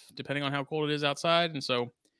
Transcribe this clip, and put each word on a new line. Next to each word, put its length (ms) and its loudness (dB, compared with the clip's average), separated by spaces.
depending 300 -4
on 80 0
how 120 -2
cold 260 -2
it 40 2
is 100 -2
outside. 480 2
And 100 -6
so 300 0